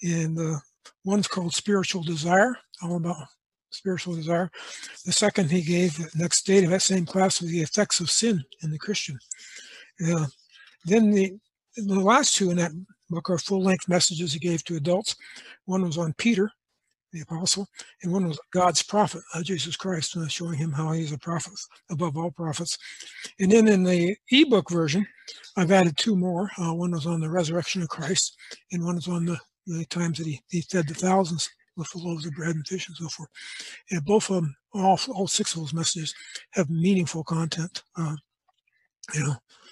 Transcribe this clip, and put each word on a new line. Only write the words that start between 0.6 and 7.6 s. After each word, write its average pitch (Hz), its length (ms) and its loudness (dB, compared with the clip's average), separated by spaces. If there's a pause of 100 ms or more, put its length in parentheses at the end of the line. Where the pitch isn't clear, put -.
one's 196 240 2
called 170 260 -4
Spiritual 190 480 0
Desire, 175 540 2 (260)
all 175 140 -4
about 175 200 -4 (540)
spiritual 180 440 -6
desire. 170 360 -2 (540)
The 180 80 -4
second 208 380 2
he 175 120 2
gave 175 340 2
the 165 200 -8
next 165 280 0
day 196 160 8
to 180 80 4
that 185 140 2
same 185 240 2
class 190 340 2
was 175 100 -6
The 170 120 0